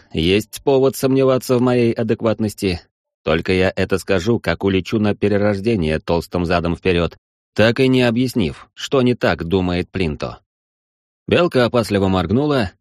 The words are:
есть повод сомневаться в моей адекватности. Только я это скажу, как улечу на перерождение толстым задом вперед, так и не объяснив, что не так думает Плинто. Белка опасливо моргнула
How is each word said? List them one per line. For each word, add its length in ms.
есть 500
повод 320
сомневаться 640
в 20
моей 320
адекватности. 880
Только 280
я 220
это 240
скажу, 400
как 240
улечу 380
на 160
перерождение 840
толстым 460
задом 320
вперед, 400
так 280
и 80
не 140
объяснив, 720
что 280
не 120
так 300
думает 460
Плинто. 480
Белка 380
опасливо 420
моргнула 640